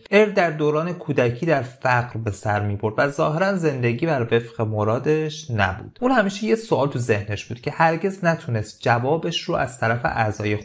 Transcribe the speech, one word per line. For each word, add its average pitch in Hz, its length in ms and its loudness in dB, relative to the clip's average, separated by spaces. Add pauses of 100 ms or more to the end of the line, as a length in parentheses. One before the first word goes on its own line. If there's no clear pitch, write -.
(120)
ارل 208 200 6
در 180 200 2
دوران 151 420 0
کودکی 131 520 0
در 151 160 2
فقر 123 580 0
به 110 120 -2
سر 104 340 -2
می‌برد 104 320 -2
و 143 120 2
ظاهراً 160 460 0
زندگی 131 500 0
بر 135 260 0
وفق 117 300 0
مرادش 117 880 0
نبود. 95 500 -2
اون 254 100 2
همیشه 214 340 0
یه 220 100 4
سوال 143 340 0
تو 135 100 -4
ذهنش 104 460 -2
بود - 160 -12
که 147 100 -6
هرگز 165 540 0
نتونست 131 560 -2
جوابش 139 600 0
رو - 140 -4
از 143 240 -4
طرف 117 260 0
اعضای 107 600 -2